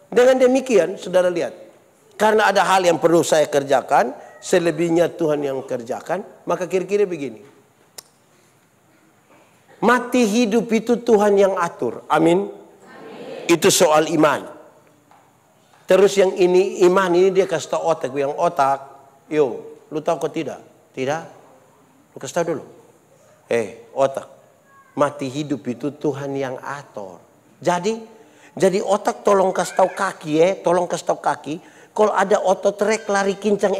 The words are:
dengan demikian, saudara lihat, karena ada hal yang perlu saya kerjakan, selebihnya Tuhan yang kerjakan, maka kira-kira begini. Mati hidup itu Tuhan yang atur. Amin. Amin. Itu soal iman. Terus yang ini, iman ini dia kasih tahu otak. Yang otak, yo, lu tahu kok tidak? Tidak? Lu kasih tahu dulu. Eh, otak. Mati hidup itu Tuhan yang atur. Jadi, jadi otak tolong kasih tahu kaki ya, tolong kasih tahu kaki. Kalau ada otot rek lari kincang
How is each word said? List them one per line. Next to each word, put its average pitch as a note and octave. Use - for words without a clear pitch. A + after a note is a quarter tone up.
dengan B3
demikian, B3
saudara F3+
lihat, D3+
karena G#3+
ada F#3+
hal F#3+
yang E3+
perlu E3
saya D3+
kerjakan, C#3+
selebihnya E3+
Tuhan D3+
yang C3+
kerjakan, B2
maka F3
kira-kira F#3
begini. C#3
Mati A#3+
hidup A#3
itu A3
Tuhan G3+
yang F#3+
atur. E3+
Amin. E3
Amin. -
Itu E3+
soal D#3+
iman. D3+
Terus F#3+
yang F#3+
ini, F#3+
iman F#3
ini F#3+
dia F3+
kasih D#3+
tahu G#3
otak. D#3
Yang C#3
otak, C#3
yo, D3+
lu D3
tahu E3
kok E3
tidak? B2
Tidak? C#3+
Lu -
kasih C3
tahu E3+
dulu. A2
Eh, A2+
otak. C3+
Mati C#3
hidup C#3+
itu B2+
Tuhan C#3
yang C3
atur. G#2+
Jadi, F3+
jadi F#3
otak G#3
tolong G3
kasih F3+
tahu F#3
kaki F#3
ya, E3+
tolong F3
kasih E3+
tahu F3
kaki. C#3+
Kalau G#3+
ada G3
otot G3
rek G#3+
lari G3
kincang G3+